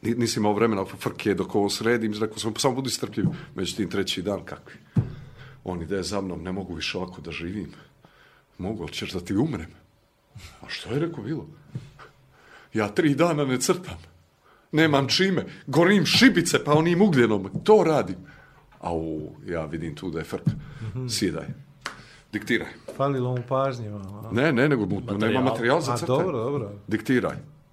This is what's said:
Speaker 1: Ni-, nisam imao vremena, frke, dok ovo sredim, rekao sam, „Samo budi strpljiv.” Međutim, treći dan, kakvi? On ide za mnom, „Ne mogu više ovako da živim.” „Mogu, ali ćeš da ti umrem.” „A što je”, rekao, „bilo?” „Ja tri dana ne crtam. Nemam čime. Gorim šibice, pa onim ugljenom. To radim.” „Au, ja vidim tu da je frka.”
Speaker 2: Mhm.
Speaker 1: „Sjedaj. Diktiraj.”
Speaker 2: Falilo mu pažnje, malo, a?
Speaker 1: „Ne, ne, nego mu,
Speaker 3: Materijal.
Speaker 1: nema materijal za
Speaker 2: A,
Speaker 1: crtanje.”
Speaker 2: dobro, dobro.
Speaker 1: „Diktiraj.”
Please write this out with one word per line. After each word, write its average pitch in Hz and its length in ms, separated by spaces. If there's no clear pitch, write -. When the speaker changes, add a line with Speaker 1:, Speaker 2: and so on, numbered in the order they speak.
Speaker 1:
Ni-, 117 140
nisam 113 280
imao 104 100
vremena, 104 320
frke, - 480
dok 90 220
ovo 101 140
sredim, 113 440
rekao 107 260
sam, 110 160
„Samo 127 200
budi 135 140
strpljiv.” 104 360
Međutim, 95 340
treći 95 320
dan, 92 240
kakvi? - 340
On 90 180
ide 90 220
za 98 180
mnom, 87 220
„Ne 90 80
mogu 92 220
više - 240
ovako 90 240
da 82 100
živim.” 85 400
„Mogu, 92 260
ali - 80
ćeš 95 220
da 92 60
ti 87 160
umrem.” 110 320
„A - 60
što - 220
je”, 127 100
rekao, 165 240
„bilo?” 127 220
„Ja 107 140
tri 143 280
dana 151 300
ne 127 140
crtam. - 380
Nemam 151 360
čime. 180 380
Gorim 170 380
šibice, - 580
pa 147 100
onim 165 280
ugljenom. 113 480
To 208 220
radim.” 117 300
„Au, 82 400
ja 82 200
vidim 78 300
tu 92 160
da 80 80
je 78 60
frka.” - 260
Speaker 2:
Mhm. 123 240
Speaker 1:
„Sjedaj. 87 380
Diktiraj.” 104 340
Speaker 2:
Falilo 135 340
mu 123 180
pažnje, 131 400
malo, 104 340
a? 110 100
Speaker 1:
„Ne, 135 200
ne, 127 160
nego 120 160
mu, 98 140
Speaker 3:
Materijal. 101 200
Speaker 1:
nema 127 80
materijal 127 400
za 123 120
Speaker 2:
A, 117 40
Speaker 1:
crtanje.” 127 220
Speaker 2:
dobro, 170 180
dobro. 117 340
Speaker 1:
„Diktiraj.” 107 480